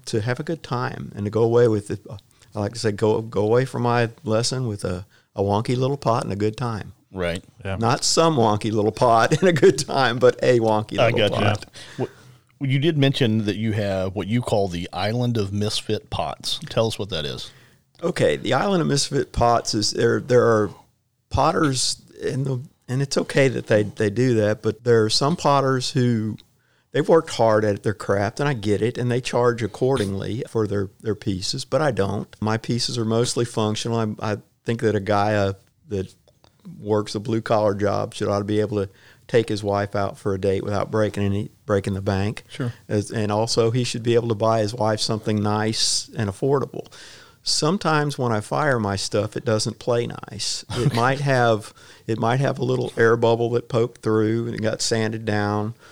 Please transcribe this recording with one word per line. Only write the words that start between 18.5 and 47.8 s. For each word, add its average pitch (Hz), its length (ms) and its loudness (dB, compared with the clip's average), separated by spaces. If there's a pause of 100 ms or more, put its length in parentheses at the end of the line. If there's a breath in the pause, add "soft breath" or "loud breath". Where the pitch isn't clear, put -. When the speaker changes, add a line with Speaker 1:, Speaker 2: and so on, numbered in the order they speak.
Speaker 1:
Island 185 260 0
of 147 60 0
Misfit 139 440 -2
Pots 117 440 2
is 104 160 0
there. 117 280 0
There 120 280 4
are 107 240 2 (580)
potters 143 720 0 (200)
in 127 220 -2
the, 131 180 -4 (260)
and 131 160 -2
it's - 140 -2
okay 139 320 4
that 85 180 -4
they, 107 160 4
they 104 260 -2
do 120 260 2
that, 107 280 2
but 110 200 -2
there 117 200 6
are 110 60 2
some 151 260 2
potters 135 560 2
who 117 460 0 (540)
they've - 160 0
worked 165 240 4
hard 110 340 4
at 101 180 0
their 107 100 0
craft, 101 460 -2
and 143 100 0
I 147 40 0
get 104 280 0
it, 117 160 -2
and 123 140 -2
they 123 100 0
charge 120 400 0
accordingly 101 840 -2
for 113 200 0
their, 98 220 -4 (120)
their 107 140 -4
pieces, 101 500 -6
but 135 160 -2
I 147 100 2
don't. 98 480 -4
My 110 180 0
pieces 120 400 -4
are 117 80 -2
mostly 117 400 0
functional. 110 760 -2
I, 107 140 -4
I 101 40 -4 (280)
think 117 160 -4
that 107 140 2
a 104 40 0
guy, 104 360 2
uh, 98 180 2 (360)
that 95 240 -6 (640)
works 104 360 -2
a 107 40 -2
blue-collar 110 560 0
job 101 380 -2
should 101 140 -4
ought 101 120 0
to 104 60 -4
be 104 160 0
able 104 220 -2
to 95 60 -6 (380 soft breath)
take 113 220 2
his 104 140 -4
wife 101 320 -2
out 98 220 -4
for 101 160 -4
a 95 60 -4
date 95 240 0
without 101 280 -4
breaking 104 320 -2
any, 101 260 -2 (160)
breaking 98 280 0
the 95 80 -4
bank. 98 460 -2
Speaker 2:
Sure. 123 260 -8 (140)
Speaker 1:
As, 104 240 -2
and 107 200 -2
also, 113 400 0
he 123 120 0
should 117 200 -6
be 117 120 2
able 117 140 2
to 113 60 0
buy 113 260 2
his 107 120 -2
wife 107 280 0
something 107 420 -2
nice 107 760 -2
and 107 120 -2
affordable. - 580 -2 (560 loud breath)
Sometimes 151 760 0